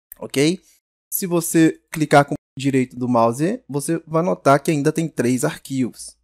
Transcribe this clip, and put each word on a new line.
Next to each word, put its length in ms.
ok? 400
Se 160
você 540
clicar 360
com 80
o 260
direito 340
do 140
mouse, 580
você 400
vai 160
notar 380
que 100
ainda 220
tem 160
três 380
arquivos 760